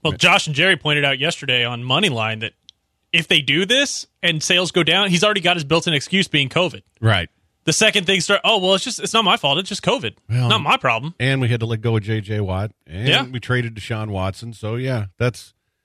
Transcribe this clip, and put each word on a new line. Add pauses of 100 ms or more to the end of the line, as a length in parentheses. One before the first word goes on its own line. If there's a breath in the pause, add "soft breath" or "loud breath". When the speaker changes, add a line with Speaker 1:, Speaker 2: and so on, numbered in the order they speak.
Speaker 1:
Well,
Josh
and
Jerry
pointed
out
yesterday
on
Moneyline
that (600)
if
they
do
this (160)
and
sales
go
down,
he's
already
got
his
built-in
excuse
being
covid. (180)
Speaker 2:
Right. (360)
Speaker 1:
The
second
thing
start,
"Oh,
well,
it's
just,
it's
not
my
fault.
It's
just
covid. (140)
Speaker 2:
Well,
Speaker 1:
Not
my
problem."
Speaker 2:
And
we
had
to
let
go
of
J
J
Watt. (160)
And
Speaker 1:
Yeah.
Speaker 2:
we
traded
Deshaun
Watson.
So,
yeah, (120)
that's, (320)